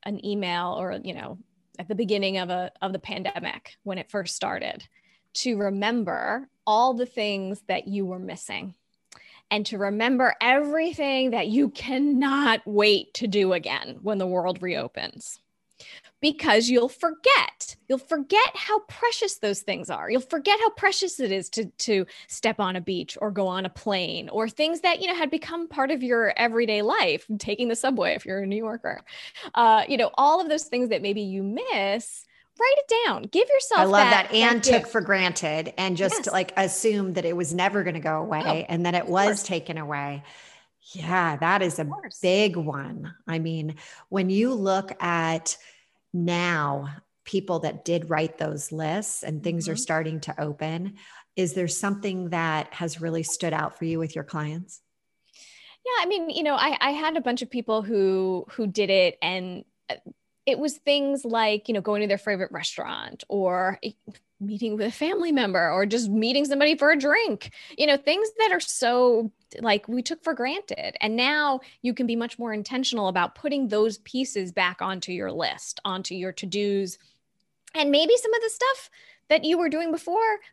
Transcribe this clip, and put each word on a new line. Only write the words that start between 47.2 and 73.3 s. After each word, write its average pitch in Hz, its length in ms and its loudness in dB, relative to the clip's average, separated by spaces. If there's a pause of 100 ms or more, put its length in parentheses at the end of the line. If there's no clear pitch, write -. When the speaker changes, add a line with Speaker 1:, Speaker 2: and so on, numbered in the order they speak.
Speaker 2:
people 190 340 -2
that 156 260 -6
did 165 240 -2
write 160 300 -2
those 151 340 -6
lists 160 500 -4
and 156 200 -6
things 165 260 -2
are 160 40 -2
Speaker 1:
Mm-hmm. 160 60 -4
Speaker 2:
starting 160 420 -2
to 147 200 -10
open, 160 540 -6 (400)
is 185 180 0
there 180 160 -2
something 196 640 -4
that 165 420 -2
has 165 300 -6
really 165 200 -2
stood 160 300 -4
out 156 240 -4
for - 80 -8
you 165 140 -2
with 160 160 -4
your 160 100 -8
clients? 156 560 -8 (1040)
Speaker 1:
Yeah, 494 200 0
I - 20 0
mean, 349 240 0
you 320 120 -4
know, 294 120 2
I, 269 260 2
I 269 120 2
had 311 260 -2
a - 20 0
bunch 247 220 -2
of 247 80 -10
people 226 320 -2
who, 190 720 0
who 220 140 -2
did 202 220 0
it 185 320 4
and, 180 460 -6 (240)
uh, - 60 -4 (500)
it 269 140 2
was 294 180 -2
things 277 460 0
like, 220 420 0
you 233 80 -2
know, 202 60 0
going 208 220 0
to 214 40 0
their 196 100 2
favorite 196 360 -4
restaurant - 760 -8
or 185 540 0
e-, 214 120 -6 (460)
meeting 208 360 -4
with 214 100 -2
a 240 60 -2
family 339 400 -2
member 190 400 2
or 190 140 2
just 226 220 0
meeting 233 360 2
somebody 285 320 4
for 294 160 4
a 330 40 6
drink, 294 540 0 (260)
you 277 80 2
know, 294 120 4
things 349 320 0 (100)
that 440 140 4
are 349 80 0
so, 240 720 2 (260)
like, 208 300 2
we 247 140 -2
took - 200 -6
for 320 120 -2
granted. 269 680 -6
And 220 160 0
now 277 460 2 (200)
you 247 100 0
can 240 140 0
be 233 80 0
much 233 240 -4
more 233 140 -6
intentional 214 560 -2
about 180 260 0